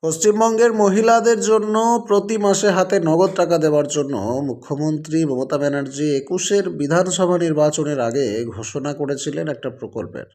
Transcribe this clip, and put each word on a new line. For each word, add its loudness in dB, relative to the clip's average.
পশ্চিমবঙ্গের 2
মহিলাদের 4
জন্য 2
প্রতি 0
মাসে 2
হাতে 2
নগদ 4
টাকা 2
দেওয়ার 2
জন্য -2
মুখ্যমন্ত্রী -4
মমতা -2
ব্যানার্জি -2
একুশের -2
বিধানসভা 0
নির্বাচনের 0
আগে 0
ঘোষণা -8
করেছিলেন -6
একটা -8
প্রকল্পের। -10